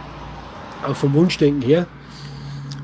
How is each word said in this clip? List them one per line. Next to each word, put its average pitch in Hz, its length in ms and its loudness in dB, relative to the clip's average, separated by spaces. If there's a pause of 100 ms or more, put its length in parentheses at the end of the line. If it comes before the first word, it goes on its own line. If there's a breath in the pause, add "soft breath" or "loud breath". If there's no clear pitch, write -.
(840)
auch 139 120 -2
vom 143 180 2
Wunschdenken 147 480 4
her. 156 240 4 (1000 loud breath)